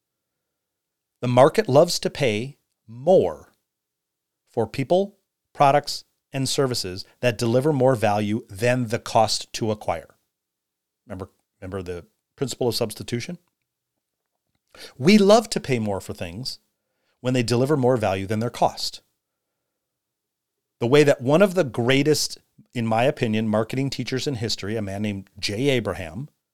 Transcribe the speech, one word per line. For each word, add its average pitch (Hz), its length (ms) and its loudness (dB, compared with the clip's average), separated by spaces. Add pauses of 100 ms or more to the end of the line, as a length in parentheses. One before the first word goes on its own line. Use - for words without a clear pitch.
(1200)
the 127 80 -6
market 135 400 4
loves 151 300 4
to 202 100 -4
pay 123 480 -2 (300)
more 117 640 0 (960)
for 113 180 -2
people, 175 520 -2 (340)
products, 143 520 2 (280)
and 135 160 -4
services 117 560 -4 (160)
that 120 160 0
deliver 127 360 2
more 131 240 4
value 107 520 0
than 120 400 -2
the 110 100 -4
cost - 560 0
to 110 160 -4
acquire. 92 440 -8 (880)
Remember, 92 260 -12 (300)
remember 95 220 -10
the 87 240 -12 (300)
principle 127 320 -4
of 113 80 -2
substitution? 120 640 -8 (1600)
We 185 220 4
love 214 320 6
to - 100 -6
pay 123 200 -2
more 101 200 -2
for - 140 -12
things 95 460 -12 (600)
when 127 140 -2
they 127 80 2
deliver 123 340 0
more 127 200 2
value 98 300 -2
than 107 120 -4
their 117 120 -4
cost. - 500 -4 (1800)
The 120 80 -4
way 143 160 6
that 143 180 4
one 143 220 4
of 196 120 2
the 180 100 2
greatest, 135 720 0 (340)
in 117 140 -4
my 113 160 2
opinion, 113 460 0
marketing 113 420 -2
teachers 127 380 -6
in 135 80 -6
history, 107 400 -6
a 110 60 -6
man 98 200 -8
named 101 260 -6 (120)
Jay 107 300 -4
Abraham, 101 580 -4 (260)